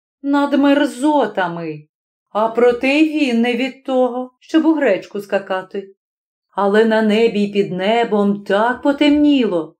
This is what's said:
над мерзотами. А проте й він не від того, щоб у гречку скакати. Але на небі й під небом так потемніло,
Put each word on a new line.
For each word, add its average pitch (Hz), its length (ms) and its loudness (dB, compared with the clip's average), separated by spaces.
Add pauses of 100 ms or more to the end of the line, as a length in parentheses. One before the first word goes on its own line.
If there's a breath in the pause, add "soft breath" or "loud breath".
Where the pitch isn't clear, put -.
(220)
над 285 360 0
мерзотами. 240 1300 -2 (440)
А 220 180 -2
проте 240 400 0
й 302 320 0
він 240 200 0
не 240 160 0
від 262 280 -6
того, 254 460 -2 (100)
щоб 320 240 0
у 320 100 2
гречку 208 460 -2
скакати. 196 720 -6 (680)
Але 208 220 4
на 220 180 2
небі 220 380 2
й 202 120 -2
під 190 200 -2
небом 202 720 0
так 226 380 0
потемніло, 277 960 2